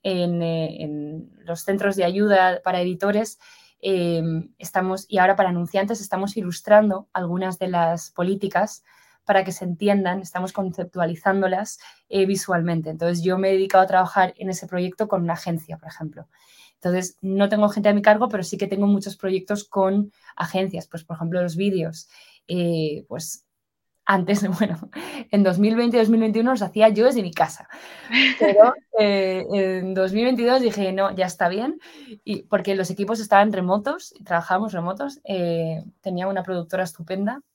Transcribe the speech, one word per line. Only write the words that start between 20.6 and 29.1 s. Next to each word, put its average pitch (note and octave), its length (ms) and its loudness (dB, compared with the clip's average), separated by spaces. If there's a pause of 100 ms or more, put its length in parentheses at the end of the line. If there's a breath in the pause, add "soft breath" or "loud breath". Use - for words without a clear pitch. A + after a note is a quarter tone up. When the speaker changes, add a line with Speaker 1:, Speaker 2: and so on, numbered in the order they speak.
Speaker 1:
Pues, E3 160 -12
por E3 120 -12
ejemplo, E3+ 240 -4
los F3 160 -4
vídeos. F3 520 -4 (400 soft breath)
Eh, E3 600 -2
pues, - 380 -12 (580)
antes, G3 380 2
<laughs> F#3+ 160 -2
bueno, F#3+ 320 -4 (400 loud breath)
en G3+ 140 4
dos F3+ 140 4
mil A3+ 180 4
veinte A#3+ 200 2
y A#3 40 6
dos A3 100 4
mil A3+ 100 4
veintiuno A3 320 2
los G#3+ 100 -2
hacía G#3+ 260 4
yo G#3+ 180 4
desde A#3+ 160 4
mi E3+ 100 -6
casa. - 360 -2 (720 loud breath)
Pero, G#3+ 360 8
Speaker 2:
<laughs> - 240 -6
Speaker 1:
eh, G3 540 2